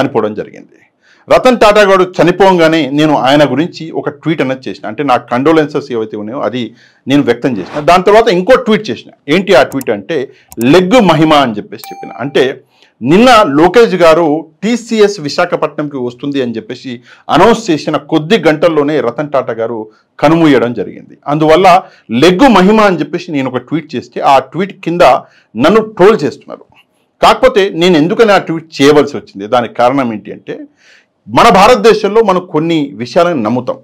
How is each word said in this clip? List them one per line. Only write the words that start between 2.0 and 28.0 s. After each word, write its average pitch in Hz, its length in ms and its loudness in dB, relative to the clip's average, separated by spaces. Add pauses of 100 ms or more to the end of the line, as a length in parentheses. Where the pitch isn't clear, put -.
చనిపోగానే 170 880 0
నేను 147 280 0
ఆయన 131 340 2
గురించి 160 400 -6
ఒక 135 180 -10
ట్వీట్ 151 320 -6
అనేది 131 280 -6
చేసిన, 98 180 -12
అంటే 110 160 -8
నా 123 140 0
కండోలెన్సెస్ 147 760 -2
ఏవైతే 110 260 -6
ఉన్నాయో 110 220 -12
అది 113 340 -6 (340)
నేను 139 140 2
వ్యక్తం 120 360 -2
చేసిన. 92 220 -10
దాని 175 240 2
తర్వాత 220 240 4
ఇంకో 190 280 2
ట్వీట్ 214 340 -2
చేసిన. - 220 -12 (180)
ఏంటి 185 240 0
ఆ 151 100 6
ట్వీట్ 127 260 -6
అంటే, 117 420 -6 (280)
"లెగ్ 180 420 2
మహిమ" 156 320 2
అని 135 200 2
చెప్పేసి - 400 -14
చెప్పిన. - 260 -16
అంటే 131 420 -2 (400)
నిన్న 214 460 4
లోకేష్ 180 480 2
గారు 160 520 2 (160)
టీసీఎస్ 220 560 -2
విశాఖపట్నంకి 151 800 -6
వస్తుంది 131 440 -6
అని 117 140 -6
చెప్పేసి 120 460 -12 (280)
అనౌన్స్ 202 420 2
చేసిన 151 260 -4
కొద్ది 160 400 -2
గంటల్లోనే 151 640 0
రతన్ 143 300 -6
టాటా 123 220 -4
గారు 113 340 -8 (320)
కనుమూయడం 147 540 2
జరిగింది. - 440 -12 (100)
అందువల్ల 156 540 2 (300)
లెగ్ 180 400 2
మహిమ 202 300 4
అని 190 180 0
చెప్పేసి 170 320 -8
నేను 135 180 -4
ఒక 123 80 -6
ట్వీట్ 147 380 -8
చేస్తే 120 260 -10
ఆ 139 180 4
ట్వీట్ 190 420 -8
కింద 175 200 -4 (560)
నన్ను 185 240 0
ట్రోల్ 208 420 2
చేస్తున్నారు. - 420 -10 (580)
కాకపోతే 202 460 2
నేను 170 280 2
ఎందుకని 208 340 2